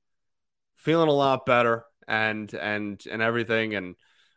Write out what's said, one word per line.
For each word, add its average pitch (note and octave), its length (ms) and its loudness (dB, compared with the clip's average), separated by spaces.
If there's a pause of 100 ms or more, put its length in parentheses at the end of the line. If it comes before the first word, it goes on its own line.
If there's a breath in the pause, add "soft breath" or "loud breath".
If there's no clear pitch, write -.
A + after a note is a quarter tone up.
(760)
feeling D#3+ 320 2
a D3 40 4
lot C#3 340 2
better A#2 380 2 (220)
and, A2 480 -2
and, G#2 560 -6
and A2+ 100 -6
everything, A2+ 540 0
and, F#2 220 -8 (400)